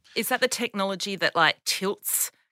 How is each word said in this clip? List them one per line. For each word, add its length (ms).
Is 140
that 120
the 60
technology 680
that, 180
like, 300
tilts, 640